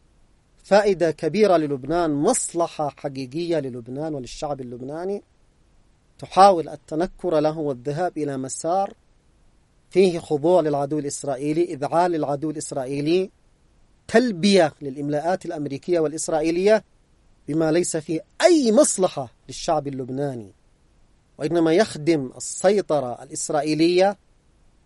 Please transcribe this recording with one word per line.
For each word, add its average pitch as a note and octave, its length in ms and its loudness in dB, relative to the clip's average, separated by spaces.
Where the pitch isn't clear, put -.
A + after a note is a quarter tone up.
فائدة F#3+ 480 4
كبيرة F3 460 2
للبنان، D3+ 540 0
مصلحة D#3+ 880 -2
حقيقية D3 640 -4
للبنان C3 560 -8
وللشعب C3+ 460 -8
اللبناني، C#3+ 600 -10
تحاول F3 500 4
التنكر D#3+ 680 -4
له D#3 180 0
والذهاب D3 600 -4
إلى C#3+ 200 -6
مسار E3 560 -4
فيه F3+ 300 4
خضوع D#3+ 420 2
للعدو D3 380 -2
الإسرائيلي، C#3+ 640 -4
إذعان E3 480 0
للعدو D3 380 -2
الإسرائيلي، D3 800 -2
تلبية G3 720 4
للإملاءات D3 640 -4
الأمريكية D#3+ 540 -4
والإسرائيلية E3 840 0
بما D#3 240 0
ليس F3 260 0
فيه D#3+ 240 -6
أي D4+ 300 6
مصلحة F#3 640 2
للشعب D3 400 -4
اللبناني، C3 680 -8
وإنما D#3+ 360 0
يخدم D#3 640 0
السيطرة C#3+ 880 -2
الإسرائيلية D#3+ 920 0